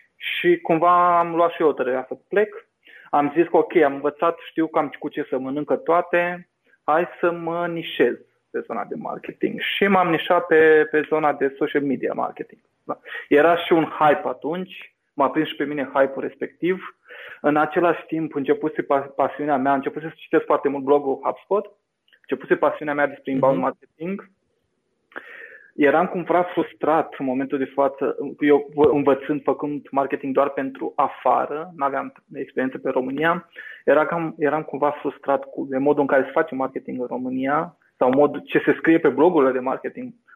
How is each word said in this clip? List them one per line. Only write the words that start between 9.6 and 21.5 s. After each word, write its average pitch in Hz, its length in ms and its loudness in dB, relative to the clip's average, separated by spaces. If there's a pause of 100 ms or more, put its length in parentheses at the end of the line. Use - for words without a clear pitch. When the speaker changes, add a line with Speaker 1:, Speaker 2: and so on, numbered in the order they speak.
Speaker 1:
m-am 185 220 4
nișat 175 360 0
pe, 156 460 6
pe 151 160 0
zona 156 260 0
de 139 240 -2
social 147 240 -2
media 135 320 -2
marketing. - 480 -8 (220)
Da. - 160 -10 (280)
Era 156 300 6
și - 160 0
un 160 100 4
hype 143 440 2
atunci, 170 680 -8 (180)
m-a 135 160 2
prins 156 180 0
și - 80 -10
pe 151 80 -4
mine 139 300 -6
hype-ul 135 280 2
respectiv. - 720 -6 (460)
În 147 160 2
același 165 480 0
timp, 160 300 -6
începuse 147 460 -2
pa-, 135 340 -2
pasiunea 139 420 -2
mea, 135 160 2
începuse 147 340 -4
să 156 100 -12
citesc - 280 -2
foarte 143 240 0
mult 139 140 -4
blogul 135 400 2
HubSpot, - 480 -4 (480)